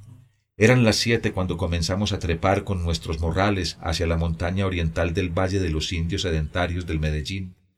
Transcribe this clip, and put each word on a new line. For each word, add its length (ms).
Eran 280
las 120
siete 360
cuando 240
comenzamos 560
a 80
trepar 420
con 220
nuestros 340
morrales 600
hacia 260
la 100
montaña 500
oriental 460
del 180
Valle 280
de 120
los 220
Indios 300
Sedentarios 640
del 140
Medellín, 560